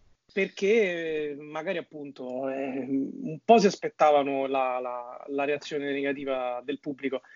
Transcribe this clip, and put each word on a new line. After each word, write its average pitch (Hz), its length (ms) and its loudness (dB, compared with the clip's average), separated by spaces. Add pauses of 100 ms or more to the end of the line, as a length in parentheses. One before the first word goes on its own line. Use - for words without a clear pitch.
(320)
Perché 175 1040 0
magari 156 400 -6
appunto, 135 720 -8
eh, 135 380 -4
un 139 580 -4
po' 226 140 10
si 196 80 6
aspettavano 143 800 4
la, 131 320 0
la, 123 480 -8
la 139 160 -2
reazione 143 480 -2
negativa 135 720 -2
del 139 160 -6
pubblico, 131 420 -4 (140)